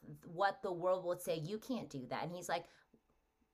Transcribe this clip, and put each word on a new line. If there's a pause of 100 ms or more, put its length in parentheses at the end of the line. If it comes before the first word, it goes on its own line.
(260)
what
the
world
would
say,
"You
can't
do
that."
And
he's
like, (880)